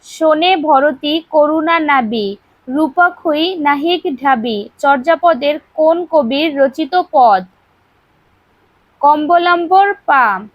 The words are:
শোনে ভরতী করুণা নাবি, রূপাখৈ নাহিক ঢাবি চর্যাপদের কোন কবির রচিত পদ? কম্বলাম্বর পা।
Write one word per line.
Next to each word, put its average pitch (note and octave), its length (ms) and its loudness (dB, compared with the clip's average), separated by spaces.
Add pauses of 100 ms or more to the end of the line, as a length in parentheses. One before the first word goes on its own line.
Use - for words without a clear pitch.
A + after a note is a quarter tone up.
শোনে D#4+ 520 0
ভরতী D4 560 0 (160)
করুণা D#4 500 0
নাবি, A#3+ 480 -2 (400)
রূপাখৈ D#4 760 -2 (220)
নাহিক D4 380 -2 (120)
ঢাবি A#3+ 420 -2 (200)
চর্যাপদের D4 760 0 (180)
কোন D#4+ 320 2
কবির D4 420 0 (100)
রচিত C#4 360 -2 (180)
পদ? A3+ 300 4 (1600)
কম্বলাম্বর F4 880 2 (180)
পা। C#4 200 2 (300)